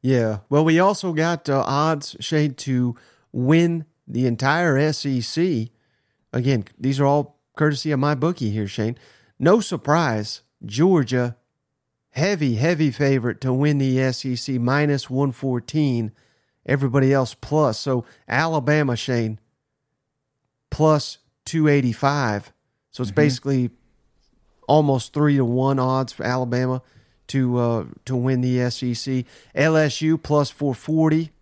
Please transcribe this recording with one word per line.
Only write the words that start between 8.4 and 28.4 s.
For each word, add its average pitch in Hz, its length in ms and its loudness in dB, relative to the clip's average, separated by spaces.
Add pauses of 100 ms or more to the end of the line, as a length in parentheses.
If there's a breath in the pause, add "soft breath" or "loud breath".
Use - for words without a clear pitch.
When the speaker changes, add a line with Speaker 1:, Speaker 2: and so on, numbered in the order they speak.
Speaker 1:
here, 104 180 -4
Shane. 113 300 -4 (420 soft breath)
No 185 200 4
surprise, 147 840 -2 (240)
Georgia, 123 720 0 (760)
heavy, 151 440 0
heavy 151 360 0
favorite 131 500 0
to 131 120 -2
win 143 240 2
the 131 240 0
S 131 240 -2
E 127 100 -4
C, 131 220 -6
minus 139 520 0
one 135 220 0
fourteen. 123 800 -2 (540)
Everybody 135 480 2
else 131 200 0
plus. 147 460 -2
So 127 260 -4 (220 soft breath)
Alabama, 147 680 0
Shane, 113 440 -4 (1300)
plus 156 480 0 (280)
two 156 220 0
eighty-five. 135 840 0 (400)
So - 120 -10
it's 101 80 -6
Speaker 2:
Mm-hmm. 95 100 -6
Speaker 1:
basically 131 480 0 (960)
almost 143 460 2
three-to-one 135 640 2
odds 131 360 0
for - 100 -12
Alabama 127 580 -2 (460 soft breath)
to, 127 300 0
uh, 117 280 0 (200)
to 131 100 -4
win 127 260 0